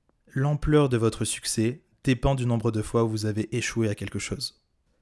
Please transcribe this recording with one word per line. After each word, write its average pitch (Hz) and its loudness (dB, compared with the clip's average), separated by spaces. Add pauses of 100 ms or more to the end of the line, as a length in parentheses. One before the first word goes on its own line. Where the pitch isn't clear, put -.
(340)
L'ampleur 147 2
de 123 2
votre 110 2
succès - -2 (220)
dépend 139 2
du 123 -2
nombre 117 0
de 107 -2
fois 117 0
où 113 0
vous 107 -4
avez 107 -4
échoué 113 0
à 101 -2
quelque 101 -8
chose. » - -8 (400)